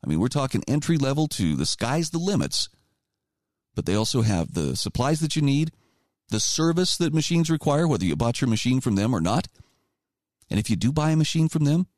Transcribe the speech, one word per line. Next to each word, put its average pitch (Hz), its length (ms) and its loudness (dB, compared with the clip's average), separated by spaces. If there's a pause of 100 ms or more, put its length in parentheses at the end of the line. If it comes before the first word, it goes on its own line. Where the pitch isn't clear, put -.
I - 40 -8
mean, 78 120 0
we're 117 100 0
talking 135 380 -2
entry 151 300 0
level 139 300 0
to 80 280 -2
the 67 120 -2
sky's 151 420 -2
the 170 80 -6
limits, 170 520 -2 (1040)
but - 100 -4
they 90 80 0
also 110 300 0
have 95 320 0
the 71 200 -2
supplies 147 440 -2
that 156 160 -2
you 156 80 0
need, 143 280 0 (580)
the 113 100 -2
service 165 580 0
that 160 160 0
machines 160 380 2
require, 156 360 2
whether 110 160 2
you 80 120 2
bought 117 260 0
your 131 80 2
machine 123 320 2
from 110 140 0
them 107 180 2
or 90 80 0
not. 104 260 0 (1000)
And 101 100 0
if 104 120 -2
you 104 40 2
do 110 160 0
buy 156 200 2
a 160 40 4
machine 160 340 2
from 151 160 0
them 160 200 2 (120)